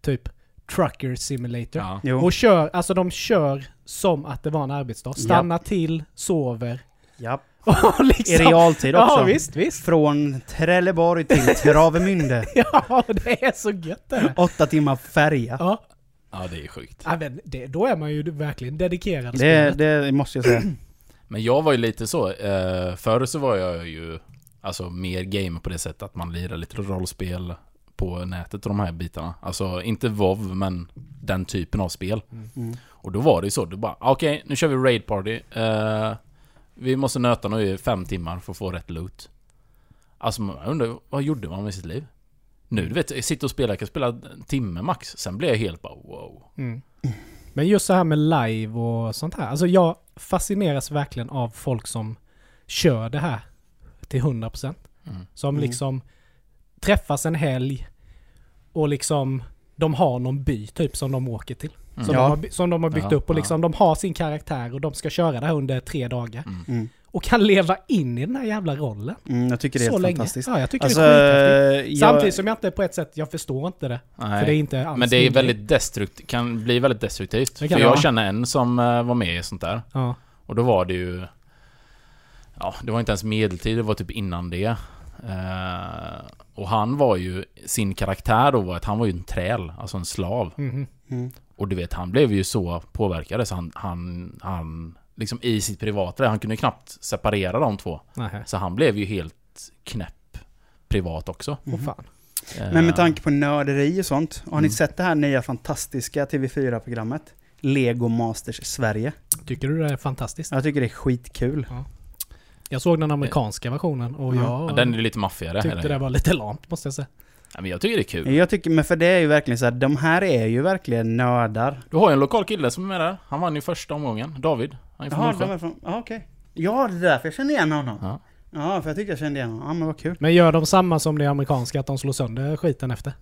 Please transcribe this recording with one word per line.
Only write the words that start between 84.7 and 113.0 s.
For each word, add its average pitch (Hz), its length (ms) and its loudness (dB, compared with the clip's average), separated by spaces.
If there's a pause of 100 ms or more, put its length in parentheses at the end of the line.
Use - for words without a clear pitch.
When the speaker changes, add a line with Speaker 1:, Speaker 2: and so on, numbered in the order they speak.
Speaker 2:
Eh, 92 1000 -8 (300)
och 98 120 -8
han 110 300 0
var 127 180 6
ju, 92 300 -4 (200)
sin 98 300 -2
karaktär 110 560 2
då 120 100 2
var 90 160 -4
att - 80 -8
han 107 140 0
var 117 60 2
ju 98 60 2
en 87 120 -6
träl, 90 560 -4
alltså - 180 -8
en 87 80 -6
slav. 95 500 -4
Speaker 1:
Mhm. 135 320 -6 (220)
Speaker 3:
Mm. 127 220 -6 (240)
Speaker 2:
Och 98 120 -6
du 95 80 -4
vet, 87 180 -6
han 90 180 -6
blev 127 200 4
ju 98 120 2
så 85 480 -4
påverkad 98 560 -2
så 98 80 -8
han, 85 200 -8
han, 87 560 -10 (100)
han 82 560 -10 (180)
liksom 117 260 -8
i 113 200 0
sitt 98 180 -6
privata, 101 480 -2
han 110 120 0
kunde 110 140 -4
ju 113 40 -6
knappt - 460 -6
separera 98 560 -2
de 113 180 0
två. 87 240 -8 (140)
Speaker 1:
Nähä. 101 300 -8
Speaker 2:
Så - 120 -6
han 90 180 -4
blev 120 220 2
ju 101 80 -2
helt - 640 -10 (120)
knäpp - 540 -12 (500)
privat 85 420 -2
också. 139 360 -8
Speaker 1:
Åh, 131 80 -6
Speaker 3:
Mhm. 117 120 -6
Speaker 1:
fan. - 180 -10 (540)
Speaker 2:
Eh. 104 160 -4
Speaker 3:
Men 165 120 6
med 165 100 4
tanke 170 260 2
på - 80 -2
nörderi 143 720 0
och 175 40 -4
sånt, 151 400 -4
har 151 160 -2
ni 156 60 4
Speaker 2:
Mm. 147 40 2
Speaker 3:
sett 147 260 -2
det 180 60 -2
här 170 120 2
nya 143 260 2
fantastiska 139 840 -6
T 143 120 -4
V 131 120 -2
fyra-programmet? 120 840 -4 (260)
Lego 120 480 2
Masters 113 580 -2
Sverige. 113 460 -2 (340)
Speaker 1:
Tycker 131 220 -6
du 156 100 0
det 151 160 0
är 127 40 -4
fantastiskt? 131 540 -6
Speaker 3:
Jag 135 120 0
tycker 147 180 2
det 117 60 2
är - 20 -2
skitkul. 131 800 -2
Speaker 1:
Ja. 131 160 -10 (840)
Jag 131 120 -4
såg 170 180 4
den 151 120 0